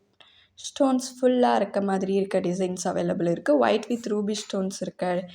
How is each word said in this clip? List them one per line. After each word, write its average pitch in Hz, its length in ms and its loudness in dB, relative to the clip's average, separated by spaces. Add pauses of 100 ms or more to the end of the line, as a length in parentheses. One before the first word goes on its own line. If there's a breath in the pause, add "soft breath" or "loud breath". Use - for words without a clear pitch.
(600 soft breath)
ஸ்டோன்ஸ் 262 520 0
ஃபுல்லா 247 440 4
இருக்க 202 260 0
மாதிரி 190 320 0
இருக்க 196 260 0
டிசைன்ஸ் 180 440 -2
அவைலபிள் 175 480 0
இருக்கு. 170 260 2
White 226 300 4
with 233 200 -6
ruby 208 280 -2
stones 196 440 -6
இருக்க - 240 -8 (320 loud breath)